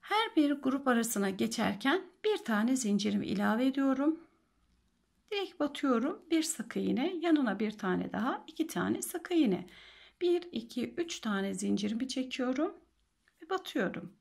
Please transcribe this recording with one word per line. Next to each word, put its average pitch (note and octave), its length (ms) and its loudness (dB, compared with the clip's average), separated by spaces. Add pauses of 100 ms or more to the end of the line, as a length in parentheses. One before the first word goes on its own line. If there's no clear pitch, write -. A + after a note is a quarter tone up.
Her A4 360 0
bir D4 160 6
grup C#4 360 0
arasına A3+ 420 2
geçerken A3+ 720 0 (220)
bir G#4+ 120 2
tane A3+ 400 0
zincirimi G3+ 500 0
ilave G#3 400 2
ediyorum. C4+ 540 2 (1120)
Direkt G4 280 -4
batıyorum. C#4+ 720 0
Bir D#4+ 120 4
sık - 340 -6
iğne, G3+ 440 0
yanına C#4 400 2
bir A3 100 0
tane F#3 420 -2
daha, B3 340 -2
iki - 200 -4
tane - 360 -2
sık - 280 -8
iğne. C#4 360 4 (540)
Bir, F4 220 2 (100)
iki, A#3 420 -6
üç - 260 -6
tane G3 340 -2
zincirimi G3+ 540 -2
çekiyorum C4 680 -2 (680)
ve E4+ 80 -12
batıyorum. C#4+ 720 -4